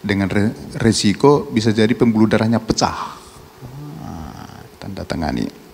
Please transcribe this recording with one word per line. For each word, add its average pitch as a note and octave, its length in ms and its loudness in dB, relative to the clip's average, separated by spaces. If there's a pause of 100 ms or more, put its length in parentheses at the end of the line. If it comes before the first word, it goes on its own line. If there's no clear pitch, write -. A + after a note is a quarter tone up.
dengan G2 240 0
re-, G#2 240 0 (240)
resiko A2+ 720 4
bisa A2+ 240 2
jadi A2 240 2
pembuluh A2 320 4
darahnya A2 320 2
pecah. - 560 -2 (880)
Ah, - 560 -14 (160)
tanda F#2+ 240 -10
tangani. C2+ 480 -4 (240)